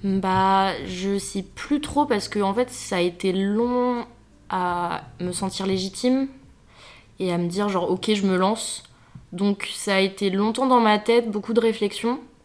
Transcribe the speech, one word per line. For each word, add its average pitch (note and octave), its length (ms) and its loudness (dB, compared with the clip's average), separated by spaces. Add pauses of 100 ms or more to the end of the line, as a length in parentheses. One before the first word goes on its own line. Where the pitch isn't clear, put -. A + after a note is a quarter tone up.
Bah, F#3+ 680 2 (140)
je F#3+ 320 -2
sais G3 240 -6
plus - 380 -4
trop, D4 240 0
parce A3 240 -2
que G#3 120 -4
en G3 140 0
fait, B3+ 160 0
ça - 260 -6
a F3+ 40 2
été F3+ 320 0
long A#3+ 720 0 (440)
à F3 540 -2 (180)
me F3+ 120 -4
sentir F#3+ 340 -4
légitime G3 640 0 (920)
et F#3 140 -2
à F3 60 0
me F3 100 0
dire, G3+ 200 -2
genre, « F#3 220 0
OK, F#3 240 0
je G3+ 120 -2
me F#3+ 100 2
lance. » G3 480 -2 (480)
Donc, G3 420 -2
ça G3 220 0
a F#3+ 40 4
été G3 300 0
longtemps A3 360 0
dans B3+ 140 6
ma G#3+ 180 4
tête, A#3 320 2
beaucoup G#3 220 -4
de A3+ 80 4
réflexion. A3+ 600 0 (240)